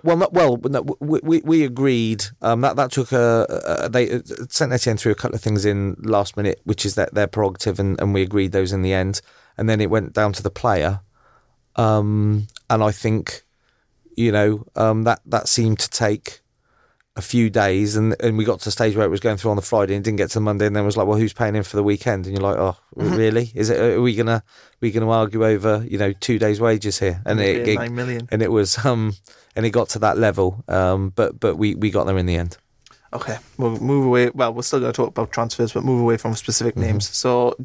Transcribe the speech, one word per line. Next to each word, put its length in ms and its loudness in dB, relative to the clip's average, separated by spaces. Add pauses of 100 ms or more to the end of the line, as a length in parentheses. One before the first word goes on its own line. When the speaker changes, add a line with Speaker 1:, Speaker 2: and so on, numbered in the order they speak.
Speaker 1:
well, 140 4
not, 160 0
well, 240 4
no, 260 -2
w-, 160 -6
we, 240 -2
we, 200 2
we 200 4
agreed, 640 0 (160)
um, 200 2
that, 140 2
that 160 0
took 200 -2
a, 720 2
a, 60 -2
they, 220 2
uh, 80 -2 (300)
Saint 220 0
Etienne 260 0
threw 140 0
a 40 0
couple 200 -4
of 60 -6
things 240 0
in 340 0
last 380 0
minute, 260 -2
which 220 -2
is 100 -4
that 200 -2
their 120 2
prerogative, 520 -2
and, 200 0
and 140 0
we 80 2
agreed 300 0
those 200 0
in 120 -2
the 100 0
end. 260 0 (380)
And 100 -2
then 140 2
it 80 2
went 240 0
down 200 2
to 100 -8
the 80 -4
player. 480 0 (760)
Um, 720 2 (220)
and 140 2
I 80 4
think, 520 -4 (720)
you 160 2
know, 340 2 (100)
um, 280 2
that, 220 0
that 220 -2
seemed 320 2
to 100 -4
take 520 -4 (720)
a 60 -6
few 280 2
days, 460 2
and, 240 2
and 180 0
we 80 0
got 140 0
to 60 -10
the 60 -4
stage 240 0
where 100 2
it 40 0
was 100 -2
going 180 0
through 120 -2
on 60 2
the 80 -2
Friday 320 0
and 80 -4
didn't 140 -2
get 120 0
to 60 -6
the 60 0
Monday, 260 0
and 80 -2
then 100 0
was 120 0
like, 100 2
"Well, 100 2
who's 160 0
paying 220 -2
in 80 -2
for 120 -10
the 60 2
weekend?" 460 0
And 100 -4
you're 100 0
like, 120 0
"Oh, 180 -2 (180)
Speaker 2:
Mm-hmm. 200 -2
Speaker 1:
really? 400 2
Is 160 0
it, 80 2
are 200 2
we 160 2
gonna, 280 0 (380)
we 100 0
gonna 180 0
argue 340 2
over, 460 2
you 80 -4
know, 160 0
two 240 -2
days' 240 0
wages 380 0
here?" 260 -2
And 160 0
it, 260 0
it, 80 2
Speaker 2:
Nine 200 -6
million. 360 -6
Speaker 1:
and 120 0
it 80 0
was, 340 0
um, 300 0 (400)
and 100 0
it 60 0
got 180 0
to 100 -6
that 200 2
level, 480 0
um, 480 0
but, 240 0
but 160 0
we, 180 0
we 160 -2
got 140 0
there 160 0
in 80 0
the 80 0
end. 220 -6 (560)
Speaker 2:
Okay, 240 -8 (200)
we'll 220 -2
move 260 0
away. 240 4
Well, 240 -2
we're 80 -6
still 180 -2
gonna 140 -2
talk 160 -2
about 220 -6
transfers, 420 -2
but 100 -4
move 180 0
away 160 2
from 180 -4
specific 400 -4
Speaker 1:
Mm-hmm. 80 -2
Speaker 2:
names. 260 -2
So 560 0